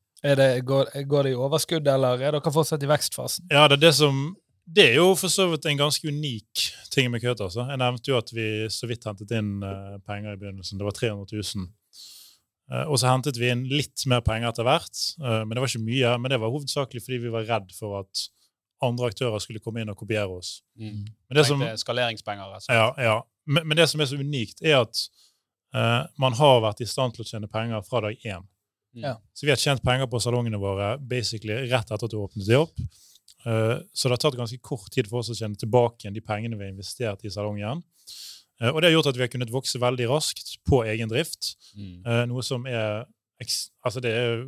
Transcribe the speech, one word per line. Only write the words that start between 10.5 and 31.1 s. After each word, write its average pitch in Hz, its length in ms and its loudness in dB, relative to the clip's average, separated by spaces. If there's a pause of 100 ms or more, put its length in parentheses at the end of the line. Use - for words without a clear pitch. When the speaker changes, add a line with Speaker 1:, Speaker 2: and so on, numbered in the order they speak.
Speaker 2:
Det 101 80 -4
var 104 80 0
tre 117 160 -2
hundre 101 160 -10
tusen. 98 460 -8 (1000)
Eh, 127 160 -2
og 147 100 0
så 123 140 2
hentet 131 260 0
vi 120 140 0
inn 123 160 -2
litt 139 400 -4
mer 123 140 2
penger 113 320 0
etter 117 100 -4
hvert, 147 320 0 (240)
eh, 113 240 -2
men 110 60 -8
det 113 100 -4
var 135 80 0
ikke 113 160 -4
mye. 120 340 2
Men 127 140 -4
det 127 80 0
var 110 100 -2
hovedsakelig 139 540 -6
fordi 131 160 -6
vi 117 100 -6
var 113 140 -4
redd 107 320 -4
for 101 240 -8
at - 300 -8 (520)
andre 123 300 0
aktører 110 300 -2
skulle 110 180 -12
komme 113 220 -8
inn 107 80 -8
og 98 80 -8
kopiere 104 340 -2
oss. 90 300 -12 (180)
Speaker 3:
Mm. 107 240 -10 (240)
Speaker 2:
Men 127 80 -2
det 147 100 8
som 139 140 2
Speaker 3:
Tenkte 113 240 -2
skaleringspenger, 107 720 -4
altså. 101 160 -4
Speaker 2:
Ja, 117 260 6
ja. 113 240 2 (240)
Men, 160 220 0
men 151 100 0
det 165 120 8
som 151 100 -2
er 151 60 2
så 131 120 -4
unikt, 143 460 -4
er 151 160 6
at, 113 160 0 (800)
eh, 117 300 2 (120)
man 131 160 2
har 127 280 8
vært 110 200 -2
i 117 60 -6
stand 127 280 -2
til 113 100 -12
å - 20 -12
tjene 107 240 -10
penger 113 320 -4
fra 123 180 -2
dag 107 220 -4
én. 98 240 -10 (480)
Speaker 3:
Mm. 117 80 -14
Speaker 1:
Ja. 131 120 -6 (180)
Speaker 2:
Så - 120 -14
vi 147 60 2
har 127 60 6
tjent 139 260 2
penger 127 240 2
på 117 140 -2
salongene 120 380 0
våre 101 400 -2
basically 117 680 -4